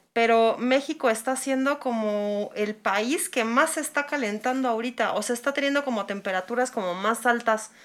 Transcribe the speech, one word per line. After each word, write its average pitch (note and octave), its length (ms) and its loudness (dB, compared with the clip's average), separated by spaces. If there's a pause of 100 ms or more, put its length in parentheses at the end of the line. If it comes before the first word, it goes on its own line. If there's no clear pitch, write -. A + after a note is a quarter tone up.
(120)
pero A3+ 460 4
México C4+ 520 0
está A#3+ 260 0
siendo C4+ 420 0
como G#3 760 -2
el G#3 200 -2
país G#3+ 540 0
que A#3 160 0
más C4+ 280 2
se D#4+ 80 -4
está C#4+ 260 -2
calentando B3+ 640 -2
ahorita, A#3 440 -2
o G#3 100 -2
sea, A#3+ 120 -2
está C4+ 180 -2
teniendo C#4 320 0
como A3 220 -2
temperaturas G3+ 640 -2
como F3+ 240 -2
más A3 320 0
altas A3+ 440 2 (140)